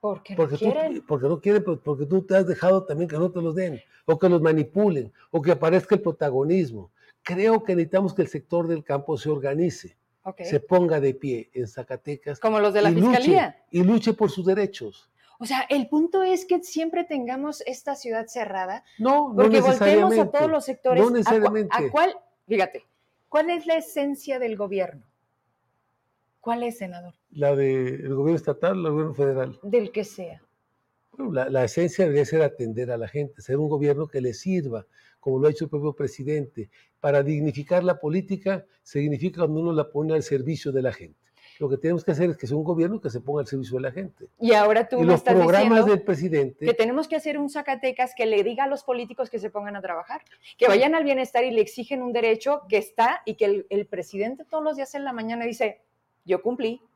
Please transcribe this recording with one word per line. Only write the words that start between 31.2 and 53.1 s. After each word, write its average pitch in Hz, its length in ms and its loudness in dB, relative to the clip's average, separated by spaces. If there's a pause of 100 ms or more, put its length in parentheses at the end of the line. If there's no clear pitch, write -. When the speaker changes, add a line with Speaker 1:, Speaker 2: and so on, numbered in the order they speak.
Speaker 2:
la, 131 180 -2
la 131 140 0
esencia 170 420 0
debería 143 200 2
ser 160 160 0
atender 123 500 -2
a 120 60 -4
la 113 100 -6
gente, 143 340 -8
ser 131 160 -4
un 151 120 -2
gobierno 147 380 0
que 139 120 -6
le 123 140 -2
sirva, 139 520 -4 (340)
como 131 200 -2
lo 143 80 2
ha - 20 8
dicho 151 160 -4
el - 40 -10
propio 147 240 -4
presidente. 139 760 -8 (300)
Para 143 240 2
dignificar 151 600 -2
la 180 160 0
política, 190 680 -4 (160)
significa 147 600 -4
cuando 156 200 0
uno 170 120 -2
la 151 160 0
pone 156 240 -2
al 151 100 0
servicio 139 480 -4
de 131 100 0
la 127 120 0
gente. - 240 -18 (420)
Lo 147 100 -4
que 131 80 -2
tenemos 160 260 -2
que 185 80 -2
hacer 170 200 2
es - 60 -6
que 123 100 -10
sea 143 100 -2
un 156 60 -2
gobierno 170 360 -2
que 139 100 -6
se 117 120 -8
ponga 143 200 -4
al 131 60 -6
servicio 127 280 -6
de 127 80 -4
la 131 80 -6
gente. 180 360 -14 (120)
Speaker 1:
Y 226 140 4
ahora 214 360 4
tú 254 80 -2
Speaker 2:
Y - 40 2
Speaker 1:
me 165 60 4
Speaker 2:
los 175 100 8
Speaker 1:
estás 185 180 2
Speaker 2:
programas 180 340 6
Speaker 1:
diciendo 220 220 6
Speaker 2:
del 196 100 2
presidente 151 640 -2
Speaker 1:
que 233 80 2
tenemos 247 340 0
que 320 80 -4
hacer 302 220 -4
un 285 120 -4
Zacatecas 262 680 -4
que 233 80 0
le 214 180 2
diga 233 200 -2
a 277 40 0
los 269 160 -4
políticos 240 460 -6
que 233 100 -8
se 202 100 -8
pongan 208 260 -10
a 196 60 -10
trabajar, 180 400 -10 (360)
que - 100 4
vayan 285 280 6
al 320 80 2
bienestar 262 400 0
y 254 80 -2
le 226 100 2
exigen 247 400 -4
un 247 100 -6
derecho 233 560 0
que 208 120 2
está 233 460 0